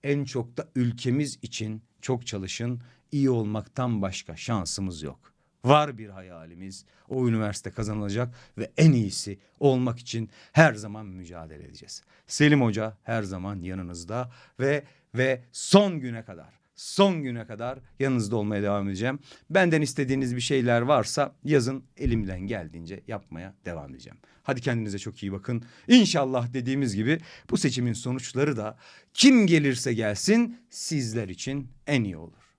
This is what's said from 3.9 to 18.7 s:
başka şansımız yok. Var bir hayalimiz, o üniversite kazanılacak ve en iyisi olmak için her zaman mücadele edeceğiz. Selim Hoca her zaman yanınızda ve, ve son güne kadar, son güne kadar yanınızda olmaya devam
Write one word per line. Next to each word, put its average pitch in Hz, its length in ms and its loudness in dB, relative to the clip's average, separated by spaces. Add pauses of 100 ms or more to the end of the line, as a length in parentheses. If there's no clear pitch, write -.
başka 95 340 -6
şansımız 92 680 -4
yok. - 300 -12 (320)
Var 143 340 4
bir 107 100 -16
hayalimiz, 92 760 -16 (240)
o 127 200 0
üniversite 110 420 0
kazanılacak 107 640 -4 (240)
ve - 180 -6
en 156 160 10
iyisi 101 460 0 (220)
olmak 127 380 2
için 113 320 -8 (220)
her 156 220 6
zaman 107 320 -12
mücadele 82 580 -16
edeceğiz. - 380 -20 (240)
Selim 147 360 4
Hoca 110 400 0
her 113 200 -2
zaman 95 400 -8
yanınızda 92 680 -8 (280)
ve, 143 240 0 (300)
ve 127 280 0 (100)
son 190 480 4
güne 117 240 -8
kadar, 80 340 -20 (160)
son 190 480 2
güne 117 240 -6
kadar 117 320 -10 (200)
yanınızda 120 380 0
olmaya 104 260 -2
devam 101 260 0